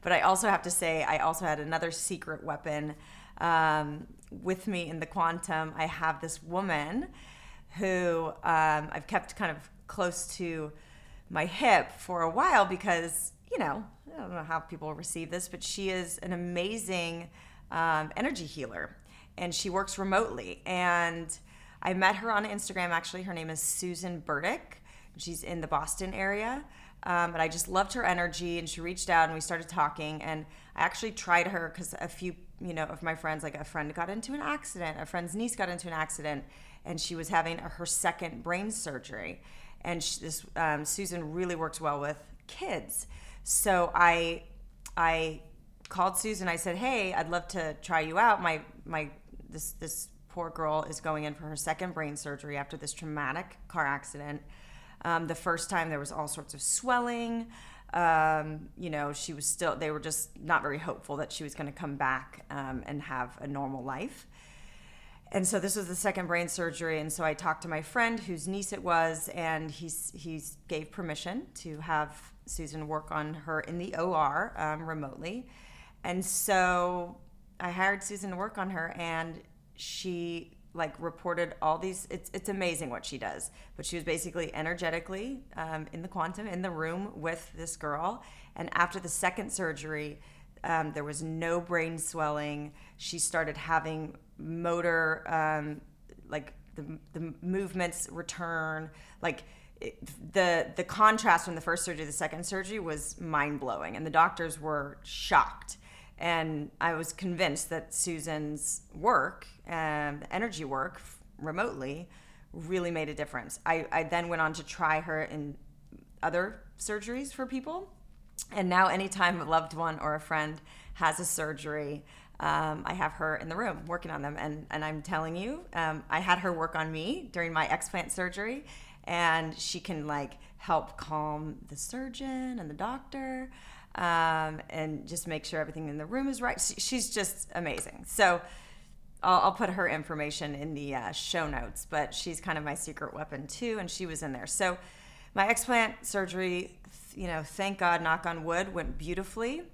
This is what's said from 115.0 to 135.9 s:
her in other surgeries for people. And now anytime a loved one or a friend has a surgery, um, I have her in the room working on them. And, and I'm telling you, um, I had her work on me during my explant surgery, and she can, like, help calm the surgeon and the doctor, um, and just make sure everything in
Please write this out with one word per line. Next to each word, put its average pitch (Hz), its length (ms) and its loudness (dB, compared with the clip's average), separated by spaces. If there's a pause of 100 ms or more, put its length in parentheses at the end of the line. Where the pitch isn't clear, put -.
her 156 240 -2
in 147 320 -6 (640)
other 175 400 0 (160)
surgeries 233 540 -4
for 262 140 -4
people. 302 460 -6 (600)
And 185 160 2
now 185 180 8
anytime 185 540 4
a 147 40 -4
loved 160 300 4
one 160 240 -2
or 151 160 0
a 156 60 -2
friend 156 400 -2 (340)
has 156 240 4
a 180 60 -4
surgery, 147 800 -2 (340)
um, 151 480 2
I - 80 0
have 156 180 2
her 156 240 0
in - 120 -6
the 165 80 -2
room 175 300 -2
working 170 260 -4
on 147 100 -4
them. 143 160 -4
And, 151 320 -4
and 156 140 0
I'm 156 180 -4
telling 160 320 -2
you, 254 380 -4
um, 160 360 0
I 160 120 2
had 180 180 6
her 180 140 2
work 160 240 0
on 160 160 0
me 220 400 -4
during 170 200 -2
my 156 140 4
explant - 460 0
surgery, 202 540 -4 (380)
and 160 540 4
she - 220 -4
can, 156 260 -4
like, 143 280 -2 (240)
help - 380 2
calm 151 600 -4 (120)
the 147 80 -10
surgeon 254 840 -6
and 160 120 -6
the 147 40 -8
doctor, 262 760 -6 (440)
um, 160 640 4 (100)
and 156 360 -4
just 170 200 -6
make 156 180 -4
sure 156 160 -2
everything 156 280 -4
in 147 100 -4